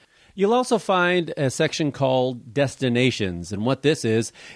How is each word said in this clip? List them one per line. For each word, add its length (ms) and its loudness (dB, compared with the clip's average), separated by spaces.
You'll 180 2
also 240 2
find 580 0
a 140 0
section 400 -2
called 640 -2
Destinations, 960 0
and 160 -4
what 160 0
this 220 2
is, 280 0